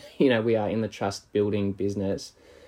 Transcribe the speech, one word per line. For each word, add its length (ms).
you 120
know, 100
we 160
are 140
in 100
the 80
trust 440
building 400
business, 600